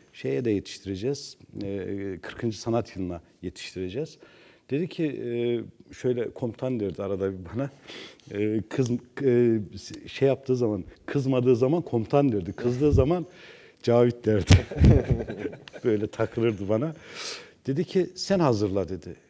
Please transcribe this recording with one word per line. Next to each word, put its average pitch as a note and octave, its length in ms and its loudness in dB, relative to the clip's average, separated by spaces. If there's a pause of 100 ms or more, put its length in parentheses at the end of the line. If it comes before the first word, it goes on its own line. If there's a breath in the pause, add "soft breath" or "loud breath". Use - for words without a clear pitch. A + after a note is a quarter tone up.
(120 loud breath)
şeye C3+ 320 -4
de A#2 60 2
yetiştireceğiz, G2+ 880 -6 (240)
e, G2 600 -8
kırkıncı - 380 -8
sanat A#2 360 -4
yılına F2+ 240 -8 (220 soft breath)
yetiştireceğiz. F#2+ 760 -10 (520 loud breath)
Dedi D#3+ 180 -2
ki, - 160 -6
e, A#2+ 260 -6 (640)
şöyle A#2+ 360 -2
komutan B2+ 500 -4
derdi G2 220 -4
arada G2 300 -2
bir F#2+ 60 -8 (160)
bana. C3+ 160 -4 (600 loud breath)
E, G#2+ 380 0
kız, B2+ 220 0 (340)
e, A#2+ 340 4 (480)
şey - 220 0
yaptığı B2+ 280 0
zaman, A2 280 0 (220 loud breath)
kızmadığı B2+ 500 4
zaman C3+ 260 2
komutan B2+ 500 2
derdi. G2 200 -2
Kızdığı B2+ 400 0
zaman D#3 340 4 (560 loud breath)
Cavit A#2+ 420 4
derdi. G#2 300 6 (600)
<laughs> - 720 -10
Böyle G#2+ 220 2
takılırdı A2 600 -2
bana. B2+ 260 0 (720 loud breath)
Dedi C#3 180 -2
ki - 300 -2
sen - 240 -2
hazırla G2+ 500 2
dedi. F2+ 280 -10 (140)